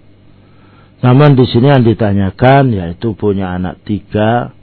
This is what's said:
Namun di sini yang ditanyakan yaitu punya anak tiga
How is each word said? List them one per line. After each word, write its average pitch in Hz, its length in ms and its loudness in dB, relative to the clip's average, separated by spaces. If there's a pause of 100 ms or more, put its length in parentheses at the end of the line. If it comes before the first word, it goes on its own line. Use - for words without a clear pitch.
(1000)
Namun 131 400 4
di 123 80 4
sini 120 240 0
yang 127 160 2
ditanyakan 113 880 0
yaitu 92 400 -8
punya 98 400 -4
anak 90 320 -8
tiga 107 640 -4 (120)